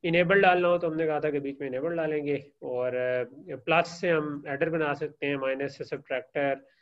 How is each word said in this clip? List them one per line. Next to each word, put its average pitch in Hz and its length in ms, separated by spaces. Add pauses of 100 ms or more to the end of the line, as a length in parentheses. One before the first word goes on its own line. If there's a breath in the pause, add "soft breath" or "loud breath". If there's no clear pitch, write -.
Enable 180 380
डालना 180 260
हो, 175 100
तो 170 120
हमने 160 160
कहा 151 140
था 151 100
कि 143 100
बीच 139 200
में 139 80
enable 147 280
डालेंगे। 147 540 (120)
और, 123 320
अ, 127 320 (300)
plus 165 440
से 180 100
हम 151 380
header 147 220
बना 156 240
सकते 147 320
हैं, 143 100
माइनस 135 420
से 135 60
सब्ट्रैक्टर, 139 800 (160 soft breath)